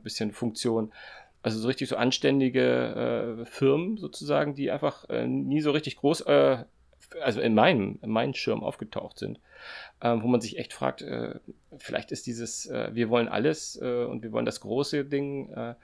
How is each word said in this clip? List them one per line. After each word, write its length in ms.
bisschen 300
Funktion. 580
Also 160
so 100
richtig 220
so 60
anständige, 1500
äh, 20
Firmen 540
sozusagen, 560
die 160
einfach, 400
äh, 160
nie 340
so 120
richtig 240
groß, 260
äh, 420
also 220
in 120
meinem, 460
in 100
meinem 220
Schirm 320
aufgetaucht 540
sind, 200
ähm, 220
wo 60
man 120
sich 180
echt 140
fragt, 300
äh, 380
vielleicht 340
ist 160
dieses, 400
äh, 280
wir 160
wollen 180
alles, 540
äh, 220
und 180
wir 100
wollen 140
das 160
große 420
Ding, 480
äh, 320